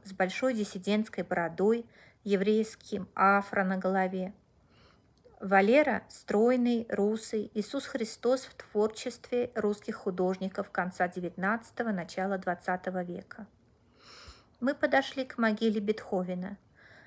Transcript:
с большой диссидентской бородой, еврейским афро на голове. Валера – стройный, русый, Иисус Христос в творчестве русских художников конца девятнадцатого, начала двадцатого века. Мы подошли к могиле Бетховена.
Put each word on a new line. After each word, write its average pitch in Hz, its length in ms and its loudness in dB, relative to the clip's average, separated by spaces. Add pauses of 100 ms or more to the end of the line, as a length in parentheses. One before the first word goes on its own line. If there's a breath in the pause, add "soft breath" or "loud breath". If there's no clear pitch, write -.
с 190 80 -14
большой 190 420 0
диссидентской 208 680 -2
бородой, 185 640 0 (360 soft breath)
еврейским 202 920 0
афро 196 480 4
на 190 140 0
голове. 185 540 0 (1080 soft breath)
Валера – 208 680 4
стройный, 240 800 2
русый, 214 680 -2
Иисус 247 320 -4
Христос 240 580 -2
в - 100 -18
творчестве 240 1000 -2
русских 208 420 -2
художников 185 760 -2
конца 180 380 -2
девятнадцатого, 190 840 -4
начала 190 480 -4
двадцатого 185 640 -4
века. 175 440 -12 (1120 loud breath)
Мы 269 140 2
подошли 269 500 0
к 262 120 -16
могиле 220 440 2
Бетховена. 185 760 -4 (500 loud breath)